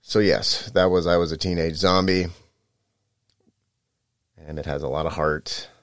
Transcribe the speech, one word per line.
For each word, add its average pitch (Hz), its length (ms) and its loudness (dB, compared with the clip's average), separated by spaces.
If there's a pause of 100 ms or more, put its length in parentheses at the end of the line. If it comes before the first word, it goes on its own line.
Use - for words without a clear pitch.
So - 200 -2
yes, - 500 0
that 90 160 4
was 90 200 2
I 87 120 4
Was 82 140 0
a 82 40 -6
Teenage 85 380 -2
Zombie. 92 540 2 (2000)
And 78 200 -12
it 73 60 -10
has 71 180 -6
a 73 60 -6
lot 73 160 -4
of 78 80 -2
heart, 78 560 -4 (140)